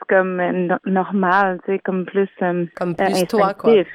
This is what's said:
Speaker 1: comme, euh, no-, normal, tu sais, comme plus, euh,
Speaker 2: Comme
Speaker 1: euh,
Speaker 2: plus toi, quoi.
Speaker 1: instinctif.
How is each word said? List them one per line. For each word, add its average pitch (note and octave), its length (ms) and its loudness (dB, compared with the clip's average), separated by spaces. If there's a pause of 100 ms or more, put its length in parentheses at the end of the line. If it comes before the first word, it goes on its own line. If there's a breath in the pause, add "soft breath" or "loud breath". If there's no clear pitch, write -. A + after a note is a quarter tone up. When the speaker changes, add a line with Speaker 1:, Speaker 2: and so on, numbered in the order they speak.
Speaker 1:
comme, F#3 320 2
euh, F3+ 100 0
no-, F3+ 240 0 (100)
normal, F#3+ 760 0
tu - 80 -4
sais, G3 80 -2
comme F#3+ 240 -4
plus, G3 240 -2 (140)
euh, F3 240 0 (100)
Speaker 2:
Comme F3+ 140 -4
Speaker 1:
euh, F3 160 -2
Speaker 2:
plus F#3 220 0
toi, G3+ 260 2
quoi. - 180 -2
Speaker 1:
instinctif. F#3+ 240 4